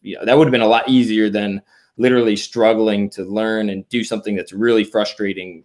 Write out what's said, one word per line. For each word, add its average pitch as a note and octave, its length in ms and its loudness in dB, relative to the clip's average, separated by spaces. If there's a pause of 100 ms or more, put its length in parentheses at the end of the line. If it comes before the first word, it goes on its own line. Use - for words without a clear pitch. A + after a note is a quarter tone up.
you G2+ 160 -12
know, - 80 -10
that B2 120 4
would D#3 100 6
have C3 40 -2
been B2 100 2
a A2 60 4
lot A#2 220 2
easier A2 400 2
than G2+ 320 -4 (360)
literally A#2+ 380 2
struggling A2 760 0
to F#2+ 120 -10
learn G#2+ 460 -4
and F#2+ 200 -10
do A#2 140 -4
something G#2 320 -6
that's F#2 180 -8
really A2 300 2
frustrating, G2 800 -6